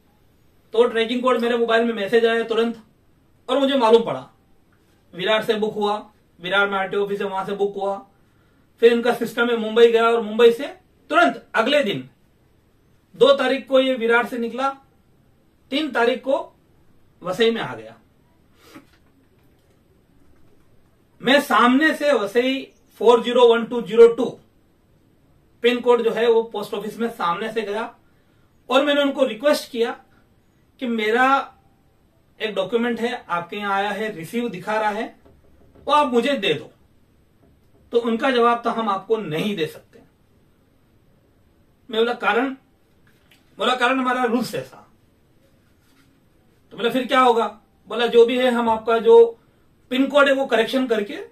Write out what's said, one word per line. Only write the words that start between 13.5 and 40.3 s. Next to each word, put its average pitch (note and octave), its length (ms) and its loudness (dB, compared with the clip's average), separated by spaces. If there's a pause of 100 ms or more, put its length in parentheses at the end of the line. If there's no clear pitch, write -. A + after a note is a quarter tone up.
को C4 120 2
ये C4 160 0
विरार A#3 300 0
से B3+ 120 -10
निकला, A#3 320 -4 (1040)
तीन D4 200 -4
तारीख A#3+ 280 0
को - 360 -4 (640)
वसई A3+ 300 0
में A3 100 -6
आ C3 140 -10
गया। A2 200 -20 (3250)
मैं C4+ 200 2
सामने B3+ 520 2
से C#4+ 200 -2
वसई B3+ 600 -2 (280)
फ़ोर A#3 220 6
ज़ीरो A#3+ 240 4
वन A3+ 180 4
टू A#3+ 160 -6
ज़ीरो A3+ 260 8
टू A#3 180 0 (1400)
पिन B3 200 2
कोड A#3+ 200 4
जो A3 100 0
है A3+ 180 0
वो A3+ 140 4
पोस्ट G#3 300 -10
ऑफिस G#3 240 -10
में A3+ 120 -4
सामने G3 440 -4
से A3+ 80 -4
गया G3+ 340 -8 (760)
और C4+ 160 2
मैंने C#4+ 160 0
उनको C#4 240 0
रिक्वेस्ट C#4 460 -2
किया A#3 200 -2 (880)
कि C4 80 -6
मेरा A#3 680 0 (840)
एक G#3 160 -8
डॉक्यूमेंट A3+ 440 -2
है, B3 300 -6
आपके F3 280 -6
यहाँ G3+ 180 -4
आया G3+ 140 -2
है, G#3 260 -6
रिसीव A#3 340 -6
दिखा G3+ 300 -6
रहा G#3+ 100 -2
है, - 300 -8 (680)
वो C4+ 60 0
आप C#4+ 200 2
मुझे B3 240 0
दे F#3+ 160 -2
दो। - 180 -8 (1200)
तो A#3 60 0
उनका A#3 320 0
जवाब A#3 340 2
था, A#3 60 -2
"हम A3+ 180 -4
आपको A3 280 -2
नहीं F3 380 -6
दे D#3+ 120 -4
सकते।" - 260 -20 (2000)